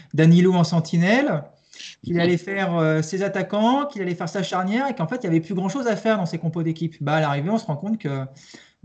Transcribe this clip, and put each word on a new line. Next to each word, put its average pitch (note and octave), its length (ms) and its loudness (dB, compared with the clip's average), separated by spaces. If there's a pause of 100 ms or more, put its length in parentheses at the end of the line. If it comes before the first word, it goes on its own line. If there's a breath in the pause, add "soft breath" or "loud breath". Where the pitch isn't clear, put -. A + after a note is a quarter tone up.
(140 loud breath)
Danilo E3+ 400 8
en F3 80 4
sentinelle, F3 800 2 (600 loud breath)
qu'il E3+ 160 0
allait F3 160 4
faire, F#3+ 400 -4
euh, D#3 260 2
ses F#3+ 220 -4
attaquants, G#3+ 600 0
qu'il G3+ 160 -8
allait F3+ 120 -2
faire F3 140 -6
sa F#3 160 -4
charnière, G3 420 -2
et C4+ 80 -4
qu'en D#3+ 140 -4
fait, B3+ 80 -4
il B3 60 -6
n'y E3 140 0
avait D#3+ 80 0
plus G#3 100 -6
grand-chose G#3+ 340 -2
à G#3 80 0
faire A3 220 0
dans F3+ 80 -2
ses E3+ 120 -6
compos E3 240 -4
d'équipe. D#3+ 400 -4
Bah, C#3+ 120 -2
à D#3+ 60 2
l'arrivée, D3 300 -2
on A3+ 80 0
se A3 80 -6
rend D3+ 100 -4
compte G#3+ 220 -4
que, C3+ 280 -4 (580 loud breath)